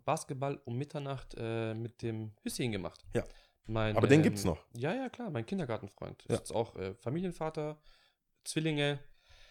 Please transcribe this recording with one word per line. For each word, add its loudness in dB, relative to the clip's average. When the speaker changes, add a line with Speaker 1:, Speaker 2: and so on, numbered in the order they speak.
Speaker 1:
Basketball -2
um -4
Mitternacht, -6
äh, -2
mit -8
dem -4
Hüssein -2
gemacht. -4
Speaker 2:
Ja. 2
Speaker 1:
Mein, 2
Speaker 2:
Aber 8
den 12
Speaker 1:
ähm, 8
Speaker 2:
gibt's 2
noch? 2
Speaker 1:
ja, -2
ja, -4
klar, -8
mein -4
Kindergartenfreund. -6
Speaker 2:
Ja. 2
Speaker 1:
Ist 0
jetzt -8
auch, -2
äh, -6
Familienvater, -4
Zwillinge. 0